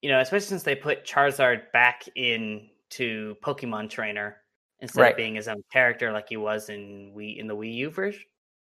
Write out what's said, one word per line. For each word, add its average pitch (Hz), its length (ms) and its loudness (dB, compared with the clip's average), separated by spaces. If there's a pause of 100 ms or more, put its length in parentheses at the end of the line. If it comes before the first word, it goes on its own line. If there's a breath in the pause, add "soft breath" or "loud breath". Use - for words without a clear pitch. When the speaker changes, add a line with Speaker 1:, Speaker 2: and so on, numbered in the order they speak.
Speaker 1:
you 143 80 -2
know, 131 100 8
especially 196 260 2
since 190 180 -4
they 143 100 2
put 143 300 -2
Charizard 135 680 2
back 120 440 4
into 110 1300 -4
Pokemon 117 480 -6
Trainer 104 460 -6 (440)
instead 127 220 -4
Speaker 2:
Right. 120 100 10
Speaker 1:
of - 40 0
being 110 200 -2
his 107 120 -6
own 104 140 -8 (100)
character 120 400 4
like 107 160 -4
he 113 80 -8
was 107 340 -4
in 101 460 -14
Wii, 107 220 -12
in 110 80 -10
the 107 100 -6
Wii 110 180 -8
U 135 160 -6
version. 190 320 -6 (400)